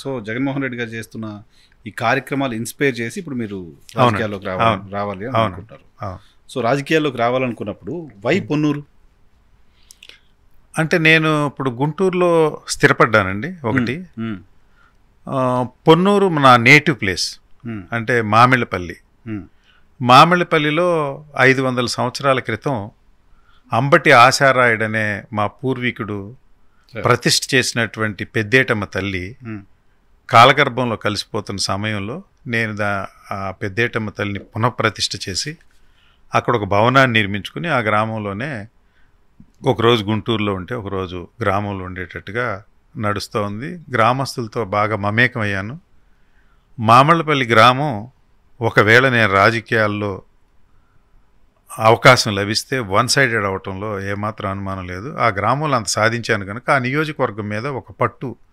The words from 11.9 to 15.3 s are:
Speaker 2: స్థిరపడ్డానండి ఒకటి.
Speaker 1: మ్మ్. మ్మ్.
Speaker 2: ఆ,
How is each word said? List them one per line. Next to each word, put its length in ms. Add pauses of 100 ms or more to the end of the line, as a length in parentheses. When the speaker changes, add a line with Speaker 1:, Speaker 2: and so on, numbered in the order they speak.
Speaker 2:
స్థిరపడ్డానండి 880 (100)
ఒకటి. 340
Speaker 1:
మ్మ్. 280
మ్మ్. 120 (920)
Speaker 2:
ఆ, 380 (220)